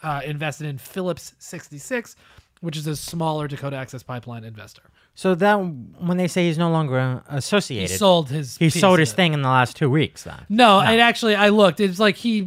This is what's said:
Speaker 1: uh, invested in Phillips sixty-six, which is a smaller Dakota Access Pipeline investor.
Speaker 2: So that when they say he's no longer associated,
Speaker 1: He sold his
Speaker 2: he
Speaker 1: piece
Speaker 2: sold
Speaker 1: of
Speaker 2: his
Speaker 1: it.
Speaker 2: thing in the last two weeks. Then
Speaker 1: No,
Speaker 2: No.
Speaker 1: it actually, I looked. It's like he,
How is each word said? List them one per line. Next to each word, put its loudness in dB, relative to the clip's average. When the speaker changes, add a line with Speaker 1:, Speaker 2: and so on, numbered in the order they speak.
Speaker 1:
uh, -6
invested -8
in -8
Phillips -8
sixty-six, -12
which -8
is -8
a -4
smaller -4
Dakota -8
Access -12
Pipeline -12
investor. -18
Speaker 2:
So 0
that 2
when -6
they 0
say 0
he's 0
no 0
longer -2
associated, -2
Speaker 1:
He -4
sold 4
his -8
Speaker 2:
he 2
Speaker 1:
piece 2
Speaker 2:
sold 6
Speaker 1:
of 6
Speaker 2:
his 2
Speaker 1:
it. -16
Speaker 2:
thing 2
in -2
the 0
last 2
two 0
weeks. 0
Then -16
Speaker 1:
No, 6
Speaker 2:
No. 4
Speaker 1:
it 4
actually, 2
I 4
looked. 4
It's 0
like 2
he, -2